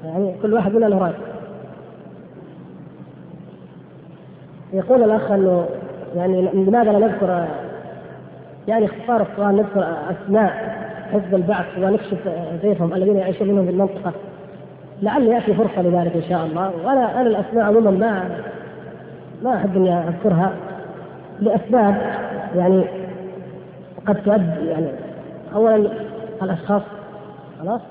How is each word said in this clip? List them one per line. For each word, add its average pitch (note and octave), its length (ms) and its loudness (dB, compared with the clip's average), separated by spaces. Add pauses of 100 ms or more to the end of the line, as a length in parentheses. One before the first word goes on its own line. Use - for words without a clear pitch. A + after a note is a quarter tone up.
يعني F3+ 380 -2
كل G#3+ 120 2
واحد G3+ 200 2
منا A3+ 120 4
له G3+ 120 4
رأي. F3 140 0 (3500)
يقول A3 300 4
الأخ G#3+ 280 4
أنه F#3 360 4 (500)
يعني F#3 260 2
لماذا G3 500 4
لا G#3 60 6
نذكر، F#3 480 2 (1200)
يعني A3 160 4
اختصار A3 480 0
السؤال، G3+ 240 2
نذكر G3 400 2 (140)
أسماء G3 680 0 (360)
حزب G3 220 0
البعث F3+ 440 0
ونكشف G3 400 0 (440)
زيفهم E3+ 320 2
الذين G3 220 4
يعيشون F#3+ 320 0
منهم G3+ 160 4
في F3 60 0
المنطقة، F3+ 420 0 (920)
لعل B3+ 240 2
يأتي A3 280 4
فرصة G3 280 2
لذلك F3 340 2
إن D#3+ 60 0
شاء E3 240 -2
الله. F3 260 -2 (120)
وأنا، B3 360 2
أنا B3 80 4
الأسماء G#3+ 360 2
عمومًا G#3+ 260 6
ما، F#3+ 340 2 (1160)
ما A#3+ 140 0
أحب F#3+ 200 0
إني F#3 220 4
أذكرها F3 540 2 (880)
لأسباب G#3 560 4 (600)
يعني F#3 280 4 (1200)
قد G3+ 160 2
تؤدي، E3+ 460 2
يعني D#3+ 180 -2 (680)
أولًا G#3+ 360 4 (520)
الأشخاص. F#3+ 400 0 (800)
خلاص؟ G3 200 -4 (100)